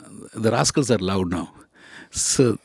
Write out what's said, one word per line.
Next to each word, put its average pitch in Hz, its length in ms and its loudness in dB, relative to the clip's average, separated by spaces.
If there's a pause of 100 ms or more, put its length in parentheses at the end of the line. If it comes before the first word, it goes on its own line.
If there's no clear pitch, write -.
(340)
the 110 160 0
rascals 123 400 2
are 117 80 4
loud 95 320 0
now. 85 240 -6 (560)
So, - 560 0